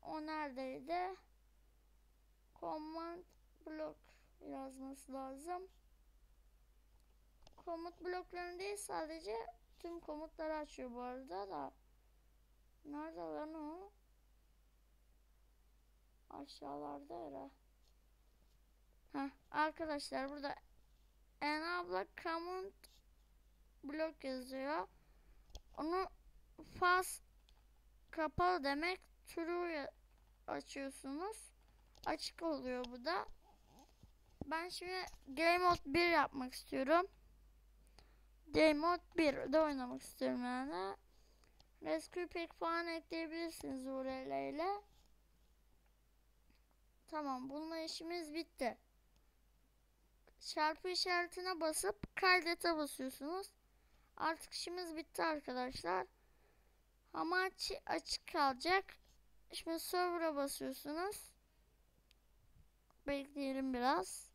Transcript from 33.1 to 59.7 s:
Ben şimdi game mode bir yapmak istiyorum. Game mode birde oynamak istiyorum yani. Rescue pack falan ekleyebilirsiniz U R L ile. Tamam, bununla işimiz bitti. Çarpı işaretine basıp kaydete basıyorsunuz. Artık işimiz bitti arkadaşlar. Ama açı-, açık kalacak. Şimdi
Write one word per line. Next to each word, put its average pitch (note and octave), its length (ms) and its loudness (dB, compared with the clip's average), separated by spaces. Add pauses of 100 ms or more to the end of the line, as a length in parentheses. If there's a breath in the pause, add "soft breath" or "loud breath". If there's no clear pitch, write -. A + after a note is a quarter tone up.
Ben E4 220 0
şimdi F4+ 360 -4 (240)
game E4 300 8
mode F4 280 6
bir E4+ 240 6
yapmak C4+ 440 4
istiyorum. D4 520 4 (1400 soft breath)
Game D4+ 280 8
mode E4 280 4 (140)
birde D4 440 6
oynamak C4+ 420 2
istiyorum B3+ 420 0
yani. C#4+ 520 -2 (840 soft breath)
Rescue D#4+ 440 -2
pack E4+ 280 -6
falan E4+ 320 0
ekleyebilirsiniz E4 1000 -4
U C4 180 -4
R C4 260 -4
L C#4 240 -2
ile. G4 280 0 (2250)
Tamam, C4+ 420 -2
bununla D#4+ 280 -4
işimiz D#4+ 560 -4
bitti. C4+ 440 -2 (1600)
Çarpı D#4 480 2
işaretine F4+ 720 0
basıp E4 560 0
kaydete E4+ 600 6
basıyorsunuz. D4 760 -4 (640 soft breath)
Artık - 360 -2
işimiz F4 440 -6
bitti E4 260 -2
arkadaşlar. D4 840 0 (1040 soft breath)
Ama D#4+ 240 2
açı-, F#4+ 500 2
açık - 400 -2
kalacak. D4+ 680 4 (580)
Şimdi E4 280 -2